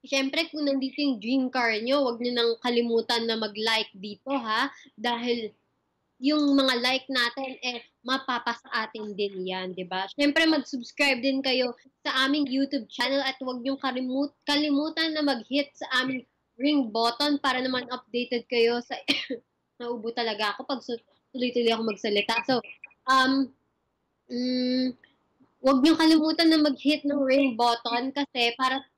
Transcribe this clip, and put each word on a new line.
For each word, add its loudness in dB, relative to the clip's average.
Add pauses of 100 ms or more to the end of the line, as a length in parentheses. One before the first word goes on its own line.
syempre, -2
kung -6
nandito -2
yung 0
dream 0
car 0
nyo, 2
wag -4
nyo -2
nang 0 (100)
kalimutan 0
na -2
mag-like -2
dito, -14
ha? -2 (240)
Dahil -4 (680)
yung 4
mga 4
like 0
natin, -2 (120)
eh, -6 (240)
mapapa -4
sa -6
atin -10
din -4
yan, -6
di -8
ba? -4 (120)
Syempre, 2
mag-subscribe -2
din 0
kayo 0 (280)
sa 0
aming 2
YouTube -2
channel -2
at -4
wag -6
nyong -4
kalimut-, -2 (120)
kalimutan 0
na -2
mag-hit 0
sa -10 (160)
aming -4 (320)
ring 2
button 0
para 0
naman -4
updated -4
kayo 2
sa, -10 (400)
<coughs> -20
naubo -6
talaga -2
ako -12
pag -4
su-, -8 (240)
tuloy-tuloy 0
ako 0
magsalita. -2 (160)
So, 2 (480)
um, 4 (800)
mm, -2 (640)
wag 4
nyong 6
kalimutan 6
na 6
mag-hit 2
ng 2
ring 4
button 0
kasi 0
para 0 (160)